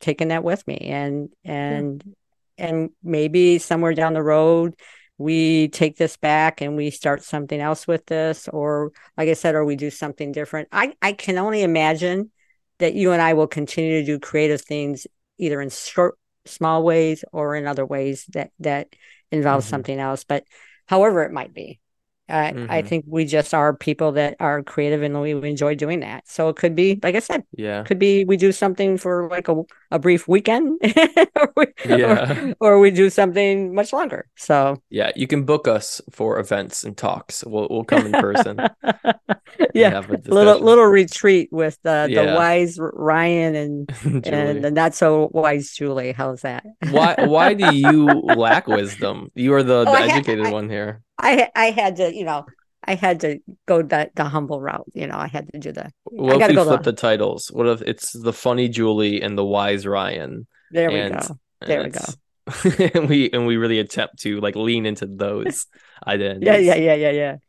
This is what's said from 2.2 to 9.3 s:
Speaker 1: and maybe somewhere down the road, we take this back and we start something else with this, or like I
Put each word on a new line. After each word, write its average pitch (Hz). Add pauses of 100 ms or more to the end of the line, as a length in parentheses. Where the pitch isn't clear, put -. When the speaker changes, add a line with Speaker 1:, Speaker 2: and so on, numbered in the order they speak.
Speaker 1:
and 160 (140)
maybe 170
somewhere 165
down 160
the 160
road, 165 (420)
we 160
take 156
this 160
back 156
and 147
we 147
start 143
something 147
else 156
with 165
this, 160
or 147 (260)
like 160
I 160